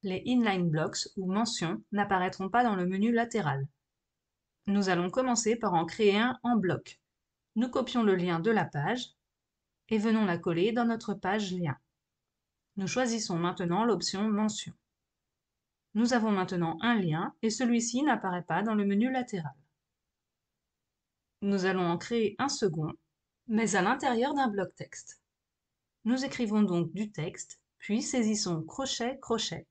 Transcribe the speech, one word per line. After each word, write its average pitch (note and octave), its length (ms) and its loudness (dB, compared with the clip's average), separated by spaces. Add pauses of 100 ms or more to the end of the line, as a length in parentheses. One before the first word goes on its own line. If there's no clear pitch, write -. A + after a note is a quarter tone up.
Les F#3 240 -4
inline G3+ 440 4
blocks D#3 460 -2
ou F#3 140 -4
mentions F#3 600 -2
n'apparaîtront F#3+ 580 0
pas A#3 140 2
dans A3 140 2
le F3+ 100 0
menu G3 260 2
latéral. F#3+ 540 -2 (1000)
Nous G3+ 220 2
allons F3+ 220 2
commencer A#3+ 460 2
par G3+ 180 0
en E3 100 4
créer G3+ 320 4
un A#3+ 280 0
en A#3+ 120 4
bloc. - 440 -2 (560)
Nous B3 120 0
copions A#3+ 360 0
le G3 100 6
lien F3 260 2
de G3 100 2
la G3+ 140 4
page F#3 460 -4 (760)
et A3 100 2
venons A3 260 2
la E3+ 140 0
coller F3 340 0
dans A#3 140 0
notre A3+ 280 -2
page G3 380 -2
lien. F3 240 -2 (1000)
Nous G3 100 -4
choisissons A3+ 500 -2
maintenant F3 480 0
l'option G3+ 460 0
mention. G#3+ 420 -2 (1200)
Nous A#3 200 2
avons G#3+ 160 2
maintenant F3+ 500 0
un A#3 140 2
lien F3+ 480 0
et A3+ 80 0
celui-ci A#3 520 0
n'apparaît G3+ 420 0
pas E3+ 180 0
dans A3 120 -2
le G#3 120 2
menu G#3 260 2
latéral. G3+ 400 -4 (1900)
Nous G3+ 260 0
allons F#3 180 2
en E3+ 140 0
créer A#3 400 -2
un C4+ 100 0
second, D#3+ 420 -2 (580)
mais G#3+ 280 2
à F3+ 60 4
l'intérieur B3 500 2
d'un C4+ 160 2
bloc G3 280 -4
texte. - 460 -16 (840)
Nous B3+ 200 0
écrivons G#3+ 380 0
donc E3+ 320 2
du G#3 180 -6
texte, - 480 -10 (160)
puis G#3+ 240 -2
saisissons G#3+ 640 0
crochet, C4 580 -6
crochet. - 500 -4